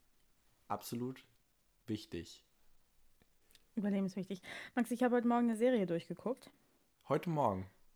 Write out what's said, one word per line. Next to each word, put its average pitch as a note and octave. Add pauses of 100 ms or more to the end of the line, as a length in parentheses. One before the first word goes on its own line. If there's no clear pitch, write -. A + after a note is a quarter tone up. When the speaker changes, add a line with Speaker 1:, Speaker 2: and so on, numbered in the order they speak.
(680)
Speaker 1:
absolut B2 (640)
wichtig. - (1300)
Speaker 2:
Überlebenswichtig. G3 (320)
Max, A#3+
ich B3
habe A#3+
heute A#3+
Morgen A#3+
eine A3+
Serie A3+
durchgeguckt. E3+ (580)
Speaker 1:
Heute D#3+
Morgen? A2 (300)